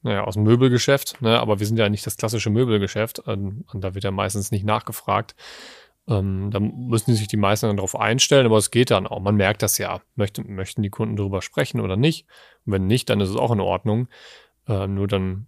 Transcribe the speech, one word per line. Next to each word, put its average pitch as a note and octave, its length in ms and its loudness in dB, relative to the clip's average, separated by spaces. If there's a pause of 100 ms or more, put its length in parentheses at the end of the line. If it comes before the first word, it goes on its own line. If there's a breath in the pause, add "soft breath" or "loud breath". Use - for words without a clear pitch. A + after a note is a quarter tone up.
naja, G2+ 200 0
aus F#2+ 100 -6
dem G#2 80 0
Möbelgeschäft, B2 800 2
ne? A#2 160 4
Aber G#2+ 220 0
wir G#2+ 60 0
sind A2+ 120 -2
ja G#2+ 100 4
nicht G#2 180 -2
das - 100 -8
klassische A2 340 -2
Möbelgeschäft, A2 760 0
ähm, G2 460 -6
und F#2+ 120 -8
da F#2 100 -4
wird G2 100 -8
ja G2 60 0
meistens G2+ 400 -2
nicht G2+ 140 -2
nachgefragt. G#2+ 720 -2 (720 loud breath)
Ähm, G2 420 0
da G#2+ 80 -2
müssen A#2 560 0
sich G#2 140 0
die - 80 -2
meisten G#2 300 2
dann G2+ 100 0
drauf F#2+ 180 -4
einstellen, B2 520 4
aber A2 120 6
es - 140 0
geht B2 180 4
dann F#2+ 160 2
auch. G#2 140 -6
Man G2+ 160 2
merkt G2+ 260 2
das - 160 0
ja. F#2 220 -6 (160)
Möchte, G2+ 260 -2
möchten F#2+ 400 -6
die G2+ 80 -2
Kunden A2 260 -4
drüber G2 260 -4
sprechen - 380 -4
oder F#2+ 160 -2
nicht? D3 300 0 (400 soft breath)
Und G#2 60 -2
wenn F#2+ 160 0
nicht, A#2+ 220 2
dann G#2 100 2
ist F#2+ 80 0
es G2+ 80 -2
auch A#2+ 160 0
in G#2 80 2
Ordnung. G#2 480 -2 (580 loud breath)
Äh, G2 220 -2
nur G2 180 -2
dann F#2+ 420 -2